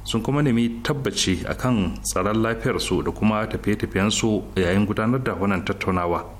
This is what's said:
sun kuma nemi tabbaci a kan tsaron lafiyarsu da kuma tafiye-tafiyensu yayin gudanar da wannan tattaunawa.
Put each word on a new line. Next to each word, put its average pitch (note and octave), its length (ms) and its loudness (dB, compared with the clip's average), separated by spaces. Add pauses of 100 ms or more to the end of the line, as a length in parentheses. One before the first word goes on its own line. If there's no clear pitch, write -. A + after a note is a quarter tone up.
sun A2+ 180 -2
kuma C#3+ 200 0
nemi A#2 400 2
tabbaci G2 640 0
a - 80 -4
kan A#2 480 0
tsaron G#2 380 0
lafiyarsu A2 640 0
da - 60 0
kuma G#2+ 360 0
tafiye-tafiyensu G#2 960 0 (140)
yayin F#2+ 300 4
gudanar A2+ 360 0
da A#2+ 120 -2
wannan F#2+ 300 0
tattaunawa. F2+ 600 0 (160)